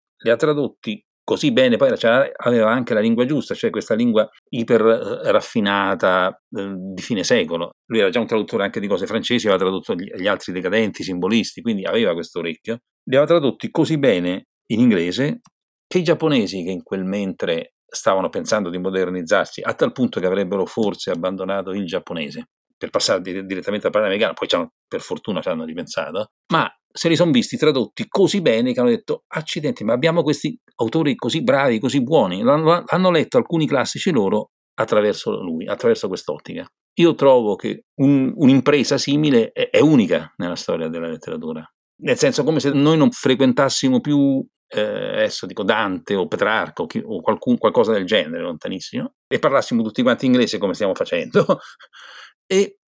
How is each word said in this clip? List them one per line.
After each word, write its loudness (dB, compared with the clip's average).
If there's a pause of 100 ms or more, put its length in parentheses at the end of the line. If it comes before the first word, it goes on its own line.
(180)
Li -2
ha 6
tradotti -2 (220)
così 0
bene, 4
poi 2
c'era, 2
aveva 2
anche 0
la 2
lingua 2
giusta, -2
cioè -2
questa -2
lingua 2 (220)
iper, 2
eh, 2
raffinata, 2 (260)
eh, -6
di -10
fine -4
secolo. 0 (160)
Lui 0
era 4
già -2
un -4
traduttore -2
anche -4
di -6
cose -2
francesi, -2
aveva 2
tradotto -2
gli, -10
gli -4
altri -2
decadenti, -2
simbolisti, -2
quindi -4
aveva 0
questo -6
orecchio. -8 (240)
Li 0
aveva 4
tradotti -2
così 0
bene 0 (180)
in -2
inglese 2 (460)
che 0
i 0
giapponesi, 0
che -6
in -6
quel -6
mentre -4 (140)
stavano 0
pensando -2
di -6
modernizzarsi, -2
a -4
tal 0
punto -2
che -2
avrebbero -2
forse -4
abbandonato -6
il -4
giapponese -8 (280)
per -10
passare 0
di-, -8
direttamente -4
a 2
parlare 0
americano. 0
Poi -6
c'hanno, 0 (160)
per -6
fortuna -6
ci -4
hanno -4
ripensato, -8 (200)
ma 0 (200)
se -4
li 2
son 4
visti 2
tradotti 0
così 2
bene 2
che -2
hanno 4
detto: -2
"Accidenti, -6
ma 0
abbiamo 2
questi -2 (180)
autori 0
così -2
bravi, 2
così 0
buoni". 2
L'hanno, 4
hanno 2
letto 2
alcuni 2
classici -2
loro 0 (240)
attraverso 0
lui, -8
attraverso 0
quest'ottica. -8 (280)
Io 4
trovo 4
che -8 (160)
un, 4
un'impresa 4
simile 2
è, -4
è 4
unica 4
nella -4
storia -4
della -8
letteratura. -10 (380)
Nel 0
senso, 0
come 0
se 0
noi 4
non 6
frequentassimo 2
più, 2 (220)
eh, -4
adesso -2
dico -8
Dante -2
o 0
Petrarca -2
o -4
chi, -8
o -8
qualcun, 0
qualcosa 2
del 0
genere, 0
lontanissimo, -8 (120)
e -2
parlassimo 0
tutti -2
quanti 2
inglese 2
come -2
stiamo -2
facendo, 0 (560)
<laughs> -20
e 0